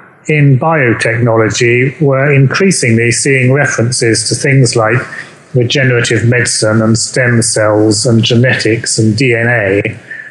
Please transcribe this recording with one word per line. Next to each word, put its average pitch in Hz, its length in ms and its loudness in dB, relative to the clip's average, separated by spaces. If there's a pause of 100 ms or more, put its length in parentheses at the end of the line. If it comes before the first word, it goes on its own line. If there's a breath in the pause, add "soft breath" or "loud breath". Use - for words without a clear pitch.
(260)
in 143 320 2
biotechnology, 120 1400 0
we're 139 320 2
increasingly 131 800 2
seeing 131 400 0
references 127 760 -2
to 107 60 -4
things 135 400 2
like 117 240 2 (560 loud breath)
regenerative 120 720 0
medicine 113 560 0
and 110 160 2
stem 120 440 -2
cells 107 640 0
and 113 180 2
genetics 120 760 0
and 110 180 0
D 123 200 0
N 117 100 0
A. 101 360 0 (480 loud breath)